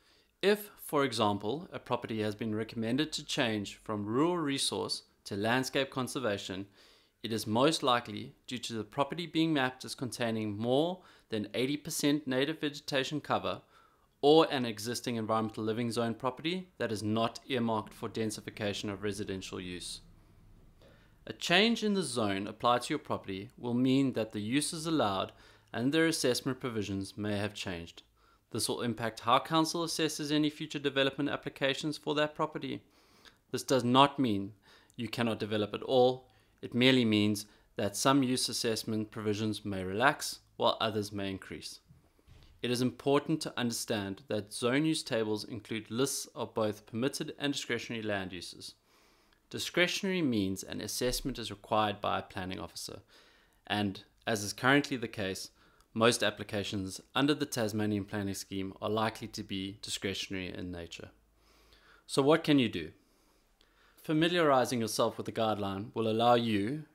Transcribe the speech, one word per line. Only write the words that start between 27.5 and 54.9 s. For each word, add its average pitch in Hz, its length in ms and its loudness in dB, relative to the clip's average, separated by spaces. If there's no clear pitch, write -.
changed. 85 480 -10
This 110 160 -2
will - 140 -2
impact 117 400 -4
how 127 200 4
council 165 440 0
assesses 156 480 -2
any 151 160 4
future 151 300 -6
development 135 500 0
applications 143 720 -4
for 151 160 -4
that 151 200 -2
property. 143 460 -6
This 127 100 -2
does 127 220 2
not 135 340 6
mean 104 360 0
you 117 100 -4
cannot 110 320 -2
develop 104 360 -2
at - 80 -6
all. 127 480 4
It - 120 -8
merely 127 300 8
means 104 400 4
that 104 180 -2
some 139 280 4
use 123 260 0
assessment 110 600 -2
provisions 107 560 -2
may 95 180 -4
relax 113 540 2
while 117 240 2
others 107 320 -2
may 98 180 -4
increase. - 500 -10
It 120 80 -2
is 123 100 0
important 143 640 0
to - 140 -8
understand 113 720 -2
that 104 260 -4
zone 131 320 2
use 156 160 0
tables 107 420 -2
include 110 460 -8
lists 131 440 0
of 120 200 -8
both 107 320 0
permitted 139 520 -4
and 143 140 -2
discretionary 117 500 -4
land 98 300 -2
uses. - 420 -12
Discretionary 175 720 0
means 101 420 0
an 98 160 -8
assessment 123 580 -4
is 107 120 -8
required 107 500 0
by 95 180 0
a 95 40 -4
planning 92 360 -8
officer, - 420 -10
and, 104 360 0
as 110 160 0
is 101 100 -4
currently 139 440 2